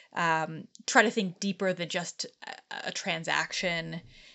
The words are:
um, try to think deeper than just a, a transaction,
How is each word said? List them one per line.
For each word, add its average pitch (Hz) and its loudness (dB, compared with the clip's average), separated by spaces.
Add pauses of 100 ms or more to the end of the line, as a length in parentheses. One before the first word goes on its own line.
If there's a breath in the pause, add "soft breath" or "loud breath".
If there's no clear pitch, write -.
(140 soft breath)
um, 160 0 (180)
try 233 8
to 226 6
think 190 -2
deeper 190 0
than 175 -4
just - -4 (220)
a, - -10
a 185 -6
transaction, 165 -2 (340 soft breath)